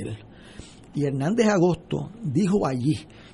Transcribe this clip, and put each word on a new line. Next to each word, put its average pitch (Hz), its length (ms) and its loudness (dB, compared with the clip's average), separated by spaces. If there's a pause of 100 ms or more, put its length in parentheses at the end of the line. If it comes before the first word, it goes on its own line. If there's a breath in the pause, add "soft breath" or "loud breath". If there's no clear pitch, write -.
él". 113 160 -10 (760 soft breath)
Y 143 100 -2
Hernández 160 440 2
Agosto 165 640 0 (120)
dijo 180 440 2
allí, 131 320 0 (360 soft breath)